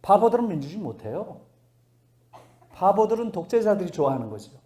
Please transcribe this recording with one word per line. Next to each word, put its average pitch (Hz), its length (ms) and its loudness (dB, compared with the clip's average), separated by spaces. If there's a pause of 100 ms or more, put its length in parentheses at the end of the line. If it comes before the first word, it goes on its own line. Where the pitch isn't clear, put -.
바보들은 226 460 4
민주주의 165 340 -6
못해요. 123 600 -10 (1300)
바보들은 214 580 2
독재자들이 196 600 0
좋아하는 135 380 -2
거죠. 107 220 -14 (140)